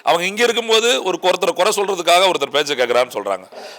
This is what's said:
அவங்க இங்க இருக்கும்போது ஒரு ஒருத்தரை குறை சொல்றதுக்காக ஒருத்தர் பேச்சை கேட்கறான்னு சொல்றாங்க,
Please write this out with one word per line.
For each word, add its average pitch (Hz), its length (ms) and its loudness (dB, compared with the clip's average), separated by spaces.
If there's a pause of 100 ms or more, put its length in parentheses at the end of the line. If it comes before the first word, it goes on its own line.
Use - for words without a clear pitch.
அவங்க 170 220 2
இங்க 208 180 -2
இருக்கும்போது 233 600 2
ஒரு 180 180 -2
ஒருத்தரை 180 320 0
குறை 180 220 0
சொல்றதுக்காக 185 520 2
ஒருத்தர் 143 220 0
பேச்சை 143 260 -2
கேட்கறான்னு 120 420 0
சொல்றாங்க, 98 280 -4 (340)